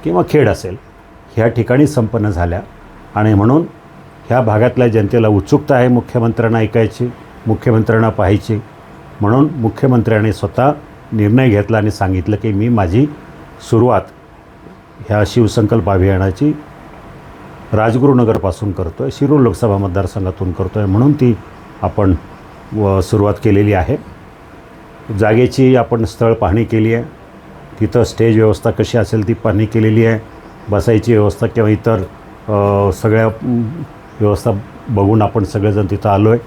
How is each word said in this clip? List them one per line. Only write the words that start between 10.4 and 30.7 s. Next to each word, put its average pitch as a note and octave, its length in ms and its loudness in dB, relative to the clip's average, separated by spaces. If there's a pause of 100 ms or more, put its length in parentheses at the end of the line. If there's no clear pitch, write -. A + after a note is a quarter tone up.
निर्णय A#2 360 2
घेतला G#2 280 0
आणि G#2 140 0
सांगितलं G2 460 -2
की, A2 160 -4
"मी G#2 160 -2
माझी A2 380 2 (640)
सुरुवात A2+ 300 2 (1080)
ह्या G#2 180 0
शिवसंकल्प G#2+ 640 0
अभियानाची G2 680 0 (1160)
राजगुरुनगरपासून A2 1000 0
करतोय, F#2+ 400 -6
शिरूर C#3+ 280 0
लोकसभा G#2 360 0
मतदारसंघातून F#2 760 -4
करतोय", G2+ 320 -4
म्हणून A2+ 280 2
ती A#2+ 240 0 (460)
आपण F#2+ 320 0 (580)
व G2 280 0
सुरुवात G2+ 340 0 (100)
केलेली G#2 280 2
आहे. F#2+ 240 -2 (1200)
जागेची B2 580 2
आपण A#2 280 0
स्थळ A2+ 300 0
पाहणी A2 300 0
केली A2 300 0
आहे, A#2+ 300 -8 (560)
तिथं A#2 240 2
स्टेज A2+ 320 0
व्यवस्था A2 340 2
कशी A2+ 280 -2
असेल A2 300 -2
ती A2+ 60 0
पाहणी G#2+ 320 -2
केलेली A2 400 2
आहे, A2+ 140 0 (500)